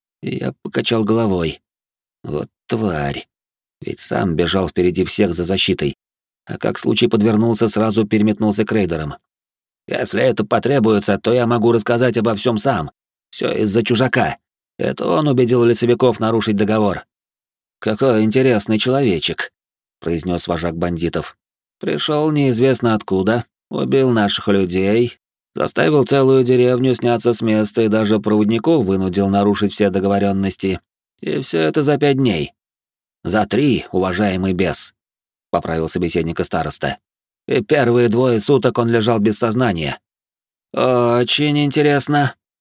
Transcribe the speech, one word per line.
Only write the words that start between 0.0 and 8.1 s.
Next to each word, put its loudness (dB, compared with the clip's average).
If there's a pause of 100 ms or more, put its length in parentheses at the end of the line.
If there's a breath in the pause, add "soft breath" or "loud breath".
И -8
я -6
покачал -2
головой. -2 (600)
Вот -8 (180)
тварь. -4 (540)
Ведь -10
сам -2
бежал 0
впереди 0
всех 0
за -4
защитой. -2 (500)
А -10
как -4
случай 0
подвернулся, 2
сразу 0
переметнулся 0